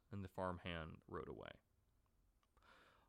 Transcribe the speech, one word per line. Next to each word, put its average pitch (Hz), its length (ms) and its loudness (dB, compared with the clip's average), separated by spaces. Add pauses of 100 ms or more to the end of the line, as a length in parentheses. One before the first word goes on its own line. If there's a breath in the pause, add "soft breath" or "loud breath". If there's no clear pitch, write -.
(120)
and 101 120 0
the 90 60 -2
farmhand 85 760 2
rode - 200 0
away. 50 240 -4 (1600 loud breath)